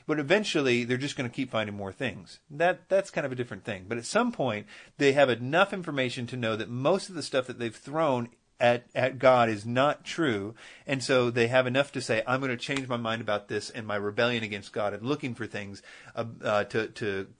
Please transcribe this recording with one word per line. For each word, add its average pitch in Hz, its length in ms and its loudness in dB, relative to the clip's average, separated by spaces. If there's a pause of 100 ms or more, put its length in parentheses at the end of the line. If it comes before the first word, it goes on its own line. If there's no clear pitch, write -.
But 151 140 0
eventually, 143 640 2
they're 123 140 0
just 143 180 -6
gonna 123 140 -4
keep 123 200 -6
finding 107 260 -2
more 98 180 -6
things. 95 460 -8 (100)
That, 170 400 0
that's 190 220 2
kind 160 140 -2
of 135 60 -6
a 127 40 -6
different 117 280 -6
thing. 95 240 -8
But 117 100 -4
at 117 80 -6
some 233 260 0
point, 113 360 -2 (300)
they 139 160 6
have 139 160 6
enough 135 440 2
information 135 540 -4
to 127 100 -10
know 113 180 -2
that 107 140 -6
most 147 400 0
of 190 60 -16
the 143 80 -6
stuff 127 240 -2
that 120 120 -10
they've 117 160 -4
thrown 135 540 -2 (300)
at, 120 260 4 (100)
at 131 240 0
God 123 300 8
is 104 160 -4
not 127 400 2
true. 113 500 -2 (320)
And 135 160 -2
so 123 260 4
they 120 180 4
have 127 200 4
enough 135 260 0
to 135 80 -4
say, 110 240 0
"I'm 135 160 0
gonna 131 160 -2
change 135 300 -6
my 123 100 -2
mind 113 240 -2
about 104 260 -2
this 110 220 -6
and 117 160 -10
my 104 100 -4
rebellion 110 480 0
against 104 300 -8
God 104 200 -2
and 104 120 -8
looking 143 300 -4
for 107 120 -8
things, 101 340 -12 (340)
uh, 117 100 -4 (180)
uh, 104 220 2
to, 110 220 -2
to 98 400 -6 (120)